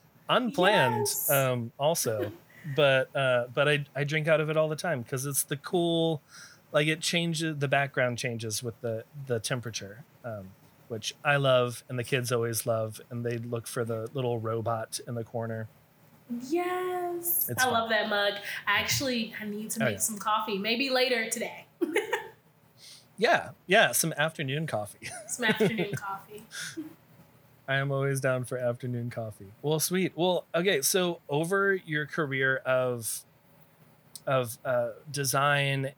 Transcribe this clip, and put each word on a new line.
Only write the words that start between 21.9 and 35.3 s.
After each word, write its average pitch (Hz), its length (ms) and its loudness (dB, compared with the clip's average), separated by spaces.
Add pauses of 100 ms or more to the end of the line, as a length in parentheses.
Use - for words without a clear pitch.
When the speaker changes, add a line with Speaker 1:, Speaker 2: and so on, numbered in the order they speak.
Speaker 1:
Yeah, 185 340 2 (160)
yeah, 180 260 6
some 160 240 0
afternoon 156 500 -2
coffee. - 420 -6 (100)
<laughs> - 100 -16
Speaker 2:
Some - 160 -4
afternoon 220 500 2
coffee. - 480 -10 (1300)
Speaker 1:
I 135 80 0
am 139 160 0
always 135 280 0
down 127 240 2
for 123 140 -6
afternoon 123 520 -2
coffee. 107 420 -10 (100)
Well, 156 180 2
sweet. 180 360 0
Well, 180 280 2 (100)
okay, 170 280 2
so 180 460 2
over 196 460 2 (120)
your 151 200 -2
career 135 520 0
of, 127 640 0 (1040)
of, 127 380 0
uh, 120 260 0 (200)
design 139 880 2